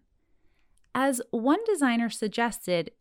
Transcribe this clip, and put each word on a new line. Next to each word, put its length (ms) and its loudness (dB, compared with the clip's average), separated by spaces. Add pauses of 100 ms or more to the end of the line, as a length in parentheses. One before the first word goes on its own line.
(960)
As 260 0 (120)
one 320 2
designer 440 2
suggested 920 -2